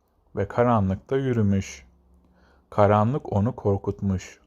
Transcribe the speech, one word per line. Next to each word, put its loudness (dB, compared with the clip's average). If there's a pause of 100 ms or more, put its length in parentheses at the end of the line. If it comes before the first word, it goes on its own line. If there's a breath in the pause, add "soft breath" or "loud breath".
(360)
ve -2
karanlıkta 0
yürümüş. -2 (840 soft breath)
Karanlık 2
onu 0
korkutmuş -4